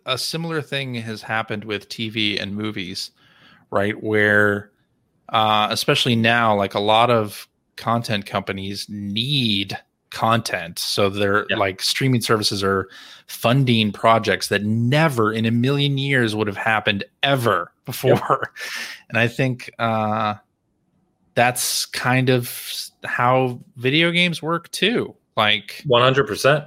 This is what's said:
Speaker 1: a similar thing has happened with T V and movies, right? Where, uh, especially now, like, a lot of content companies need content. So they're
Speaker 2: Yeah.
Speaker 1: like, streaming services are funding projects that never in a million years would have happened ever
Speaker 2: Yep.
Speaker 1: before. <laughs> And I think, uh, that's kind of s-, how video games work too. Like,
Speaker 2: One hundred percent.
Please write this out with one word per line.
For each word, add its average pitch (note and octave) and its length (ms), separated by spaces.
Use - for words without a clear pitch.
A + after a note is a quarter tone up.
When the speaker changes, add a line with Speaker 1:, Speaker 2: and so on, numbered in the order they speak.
Speaker 1:
a B2 120
similar E3 440
thing C3+ 340
has A2 260
happened A2 440
with G#2 240
T A2+ 200
V G#2 280
and G2 180
movies, G2+ 560
right? G2+ 300
Where, G#2 720
uh, G#2+ 420
especially B2+ 440
now, A2+ 400
like, G2 180
a G#2 60
lot G#2+ 300
of A2 380
content A#2 500
companies G2 640
need G#2+ 880
content. A2+ 680
So - 300
they're G2+ 400
Speaker 2:
Yeah. G2 80
Speaker 1:
like, G2 240
streaming C3 380
services G#2 440
are F#2+ 260
funding A#2 640
projects G#2+ 560
that G2+ 160
never A#2 680
in A2+ 140
a A2+ 60
million C#3 480
years B2+ 360
would G#2+ 120
have G2 100
happened G#2 460
ever A#2 540
Speaker 2:
Yep. - 80
Speaker 1:
before. - 680
<laughs> - 300
And A2+ 80
I A#2 100
think, B2+ 520
uh, A2 540
that's - 500
kind B2+ 440
of B2 180
s-, - 440
how B2+ 540
video D3 340
games F3 300
work E3 300
too. G3 440
Like, G#2+ 480
Speaker 2:
One A#2+ 160
hundred C3 260
percent. C3+ 400